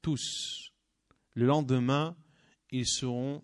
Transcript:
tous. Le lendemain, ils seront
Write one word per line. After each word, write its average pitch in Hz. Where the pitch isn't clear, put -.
tous. -
Le 117
lendemain, 139
ils 127
seront 127